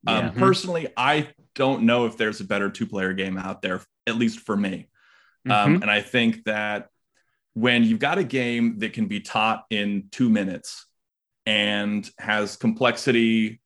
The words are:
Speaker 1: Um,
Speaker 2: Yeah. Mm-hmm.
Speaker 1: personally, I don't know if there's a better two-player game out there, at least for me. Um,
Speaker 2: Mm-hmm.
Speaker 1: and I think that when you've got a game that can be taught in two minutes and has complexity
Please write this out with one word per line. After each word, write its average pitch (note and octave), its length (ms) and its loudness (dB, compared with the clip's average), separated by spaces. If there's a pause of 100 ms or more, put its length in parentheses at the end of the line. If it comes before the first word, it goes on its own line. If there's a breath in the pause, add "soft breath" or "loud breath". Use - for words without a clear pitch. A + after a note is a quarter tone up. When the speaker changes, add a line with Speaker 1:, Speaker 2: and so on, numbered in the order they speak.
Speaker 1:
Um, A2 80 0
Speaker 2:
Yeah. A2 140 -2
Mm-hmm. G#2 100 -6
Speaker 1:
personally, F#3 560 2
I D3 320 2 (260)
don't C3 300 0
know A#2+ 220 4
if G#2+ 100 -6
there's G#2+ 240 -2
a G2 40 -8
better G2+ 260 -2
two-player F#2+ 420 -4
game F#2+ 260 -4
out F#2 240 -8
there, F#2 180 -4 (260)
at A2+ 100 -2
least A2+ 240 0
for G#2 160 -2
me. F#2 320 -4 (600 soft breath)
Um, G#2 260 4
Speaker 2:
Mm-hmm. F#3 80 2
Speaker 1:
and G#2 80 -2
I G#2 100 2
think A#2 440 0
that G#2+ 440 -4 (640)
when A#2+ 320 4
you've A2+ 160 2
got D3 180 0
a F#3 60 0
game A#2+ 560 -2
that G#2+ 140 -6
can G#2+ 120 -2
be G2+ 140 -6
taught A2 500 -2
in G2+ 400 -4
two B2 200 0
minutes G2 560 -2 (600)
and G#2 600 0 (100)
has G#2+ 380 -2
complexity A2+ 1080 2